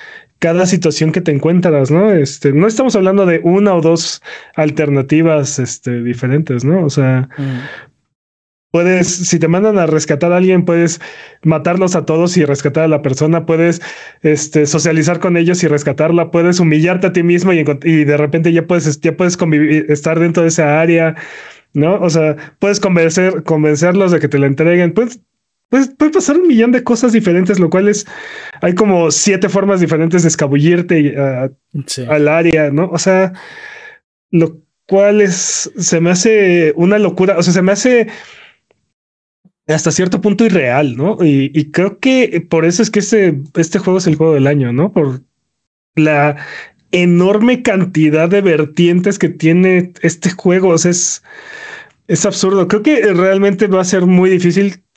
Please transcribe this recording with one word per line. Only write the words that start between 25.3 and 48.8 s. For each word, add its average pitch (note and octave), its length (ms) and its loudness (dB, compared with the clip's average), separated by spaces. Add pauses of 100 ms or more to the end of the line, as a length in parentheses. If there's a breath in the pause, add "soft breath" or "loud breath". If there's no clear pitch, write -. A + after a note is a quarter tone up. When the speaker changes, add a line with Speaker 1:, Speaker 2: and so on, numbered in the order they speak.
Speaker 1:
pues, C4 280 2
puede D4+ 140 0
pasar D#4 260 0
un F4+ 100 2
millón A#3+ 240 4
de B3 120 0
cosas A#3+ 300 0
diferentes, F#3 460 0
lo E3 100 2
cual F#3+ 180 0
es, G#3 180 -2 (560 loud breath)
hay F3+ 140 0
como F3+ 360 2
siete F#3+ 380 0
formas G3 300 0
diferentes E3 440 0
de E3+ 60 4
escabullirte D#3+ 720 0
y, C#3+ 160 0
ah, C3+ 340 -4 (360)
Speaker 2:
Sí. - 240 -10
Speaker 1:
al D3 180 2
área, D#3+ 440 2
¿no? E3+ 200 -2
O E3+ 80 -4
sea, F#3+ 340 0 (1000 loud breath)
lo E3 260 0 (300)
cual G3+ 340 2
es, - 560 -4
se E3+ 240 -2
me E3+ 80 2
hace F3+ 640 2
una F#3 220 2
locura, F#3 400 0
o F3 60 0
sea, F3+ 100 2
se F#3 80 2
me F#3 100 2
hace A3+ 360 2 (1600 loud breath)
hasta D#3 240 -2
cierto F#3 280 -2
punto G#3 260 0
irreal, C#3 520 0
¿no? F#3 240 -2
Y, C#3 320 2
y D3+ 180 -2
creo G3+ 280 -2
que B3+ 500 0
por E3 160 0
eso F3 160 0
es G#3+ 80 0
que G#3 100 -2
este, F#3+ 400 0 (160)
este E3 220 -2
juego F#3 220 0
es F#3 80 -2
el D3+ 80 2
juego D#3+ 180 2
del C#3 140 2
año, C3+ 260 0
¿no? E3 180 -2
Por C3+ 300 -2 (760)
la D3 420 2 (540 loud breath)
enorme F#3+ 680 2
cantidad E3 680 0
de G3+ 120 2
vertientes F3 800 0